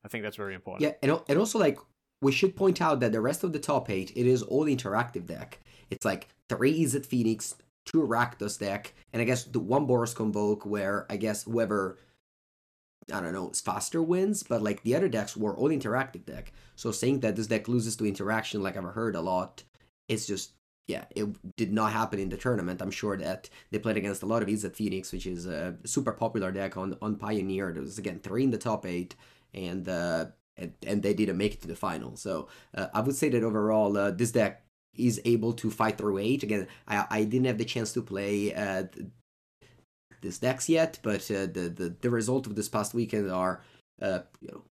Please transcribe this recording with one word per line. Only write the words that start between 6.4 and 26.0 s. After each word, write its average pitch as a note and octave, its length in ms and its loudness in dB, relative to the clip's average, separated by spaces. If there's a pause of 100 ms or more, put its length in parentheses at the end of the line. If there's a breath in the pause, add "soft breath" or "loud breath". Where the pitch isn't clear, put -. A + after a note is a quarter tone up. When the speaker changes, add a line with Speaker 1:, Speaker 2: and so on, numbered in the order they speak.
Speaker 2:
three D3 340 4
Izzet C#3 220 0
Phoenix, A2+ 500 0 (300)
two E3 160 2
Rakdos A#2 580 0
deck, G2+ 340 -4 (200 soft breath)
and A#2 80 0
I A#2 40 4
guess B2 180 2
the - 160 -2
one C3 280 2
Boros A#2 280 4
Convoke G#2 500 2
where, G2+ 440 0
I G#2 80 -6
guess, G#2 260 0
whoever, G#2 540 0 (1120 soft breath)
I F#2+ 100 -2
don't E2+ 120 -4
know, F#2+ 160 -4
is - 120 -4
faster A2 420 -2
wins, F#3 400 2
but, A2+ 180 0
like, G#2 220 0
the A#2 120 2
other F3+ 120 2
decks A2 280 -2
were G#2 200 0
all C#3 140 2
interactive C3 560 -2
deck. - 260 -12 (240 soft breath)
So - 160 -4
saying C3 300 2
that A2 140 2
this G#2+ 120 -2
deck A2 200 0
loses A#2 300 0
to A2 80 0
interaction, G2+ 560 0
like F#2+ 160 -2
I've F#2+ 60 -6
heard G2+ 320 -2
a E2+ 60 -4
lot, F#2 420 -2 (440 soft breath)
it's A2 180 -2
just, G2 280 -6 (340)
yeah, - 180 -4 (100)
it G#2 120 -2 (280)
did G2+ 160 0
not G#2+ 200 2
happen G#2+ 280 0
in F#2+ 100 -2
the F2+ 80 -4
tournament. F#2 440 0
I'm G2 100 -4
sure G2+ 260 -2
that F#2 320 -6 (200 loud breath)
they G#2+ 100 -2
played G#2+ 180 0
against G2 260 -2
a - 20 -6
lot A2+ 160 2
of G2+ 60 0
Izzet G#2 280 0
Phoenix, F#2+ 360 -2
which F#2 160 -6
is F2 180 -6
a E2+ 400 -6
super A#2+ 260 0